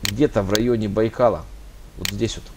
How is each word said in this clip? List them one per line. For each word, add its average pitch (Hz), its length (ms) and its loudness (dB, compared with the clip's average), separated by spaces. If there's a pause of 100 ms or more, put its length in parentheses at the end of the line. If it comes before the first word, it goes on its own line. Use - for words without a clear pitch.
где-то 113 400 2
в 95 100 0
районе 110 340 2
Байкала, 107 560 2 (540)
вот 92 120 -4
здесь 104 280 -4
вот. - 80 -14 (120)